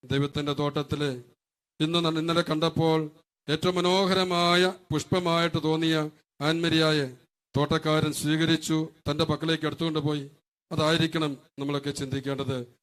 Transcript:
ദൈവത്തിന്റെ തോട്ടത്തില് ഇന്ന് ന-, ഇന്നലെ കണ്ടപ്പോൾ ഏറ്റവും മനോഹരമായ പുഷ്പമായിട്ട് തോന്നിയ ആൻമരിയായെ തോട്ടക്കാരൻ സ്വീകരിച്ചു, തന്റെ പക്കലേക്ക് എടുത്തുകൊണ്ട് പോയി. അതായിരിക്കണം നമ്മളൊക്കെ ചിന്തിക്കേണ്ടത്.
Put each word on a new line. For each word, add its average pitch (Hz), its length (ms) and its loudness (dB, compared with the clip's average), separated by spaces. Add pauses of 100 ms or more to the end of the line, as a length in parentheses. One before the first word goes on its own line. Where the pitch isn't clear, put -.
ദൈവത്തിന്റെ 143 480 -2
തോട്ടത്തില് 143 680 -4 (560)
ഇന്ന് 170 260 0
ന-, 160 140 0
ഇന്നലെ 170 220 0
കണ്ടപ്പോൾ 160 680 0 (380)
ഏറ്റവും 170 260 0
മനോഹരമായ 180 960 2 (180)
പുഷ്പമായിട്ട് 165 720 0
തോന്നിയ 160 460 0 (320)
ആൻമരിയായെ 156 760 2 (400)
തോട്ടക്കാരൻ 156 560 2
സ്വീകരിച്ചു, 160 760 0 (240)
തന്റെ 151 120 0
പക്കലേക്ക് 156 420 -2
എടുത്തുകൊണ്ട് 156 340 -2
പോയി. 147 300 -2 (420)
അതായിരിക്കണം 156 680 0 (220)
നമ്മളൊക്കെ 139 320 -4
ചിന്തിക്കേണ്ടത്. 135 760 -6 (180)